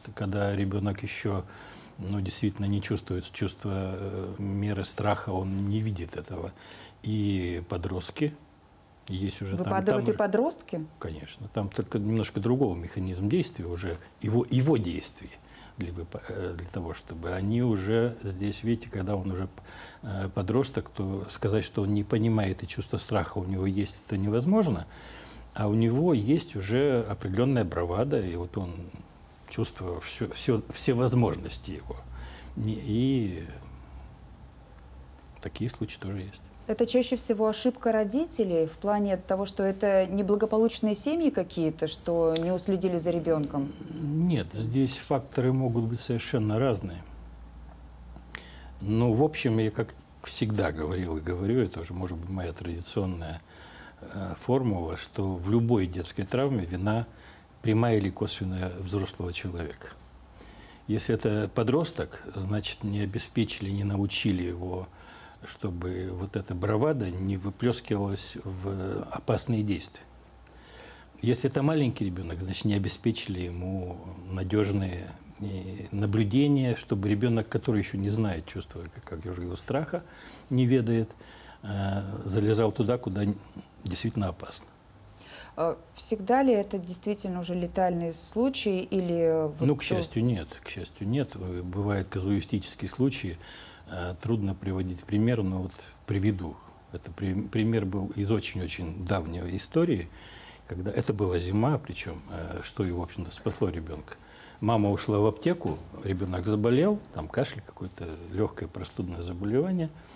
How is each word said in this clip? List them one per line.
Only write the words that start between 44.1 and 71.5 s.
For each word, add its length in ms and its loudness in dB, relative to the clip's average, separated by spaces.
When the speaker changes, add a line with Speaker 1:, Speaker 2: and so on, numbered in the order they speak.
Speaker 1:
здесь 440 2
факторы 540 2
могут 340 4
быть 140 -2
совершенно 600 2
разные. 420 0
Ну, 320 4
в 100 6
общем, 360 4
я 120 4
как 220 -2
всегда 480 2
говорил 460 -2
и 40 -6
говорю, 400 2
это 200 0
уже, 120 -8
может 240 -4
быть, 120 -6
моя 240 -4
традиционная, 880 -4
э, 380 -6
формула, 580 2
что 380 -2
в 140 -4
любой 380 6
детской 360 -4
травме 420 0
вина 400 0
прямая 360 6
или 120 2
косвенная 680 -2
взрослого 540 -2
человека. 540 -6
Если 280 2
это 380 2
подросток, 680 2
значит, 480 -2
не 180 0
обеспечили, 680 -2
не 140 -2
научили 600 2
его, 440 -4
чтобы 640 -4
вот 240 -4
эта 200 -4
бравада 540 2
не 280 0
выплёскивалась 1080 0
в 680 -4
опасные 520 2
действия. 380 -2
Если 280 4
это 120 0